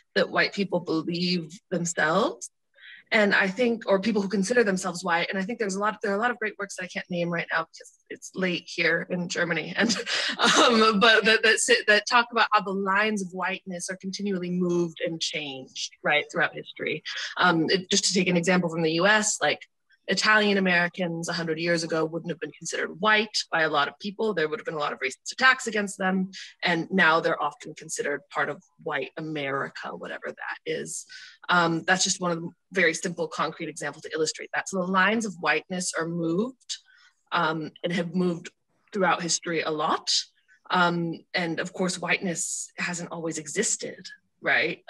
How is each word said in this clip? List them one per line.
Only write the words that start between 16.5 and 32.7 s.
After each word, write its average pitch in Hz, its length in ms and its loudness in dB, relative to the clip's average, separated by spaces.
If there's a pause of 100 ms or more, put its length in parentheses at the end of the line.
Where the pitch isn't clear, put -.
history. - 480 -8 (340)
Um, 165 320 4
it, 185 220 0
just 196 140 2
to 190 80 0
take 185 160 2
an 175 80 4
example 175 320 2
from 165 120 -4
the 160 120 2
U 170 120 2
S, 208 340 4
like, 147 200 0 (500)
Italian 208 480 4
Americans 175 720 0
a 170 40 -4
hundred 165 260 -4
years 170 240 0
ago 160 200 0
wouldn't 165 260 -4
have 156 100 -6
been 151 120 -8
considered 160 480 -8
white 214 380 2 (140)
by 160 100 2
a 156 80 2
lot 143 180 2
of - 120 -10
people. 208 340 -4
There 156 160 0
would 151 100 -4
have - 60 -16
been 160 80 -6
a 151 60 -4
lot 147 120 -2
of 117 80 -10
racist - 320 -6
attacks 254 360 4
against 202 300 -2
them. 190 340 0 (300)
And 170 300 0
now 175 300 6
they're 165 200 2
often 151 320 -6
considered 151 460 -6 (100)
part 147 200 -2
of 143 120 -8 (220)
white 143 320 -4
America, 143 800 -6
whatever - 320 -10
that - 380 -10
is. 160 400 -6 (420)
Um, 170 400 4
that's 185 160 4
just 190 160 0
one 175 120 0
of 165 100 -2
the 170 80 -8 (240)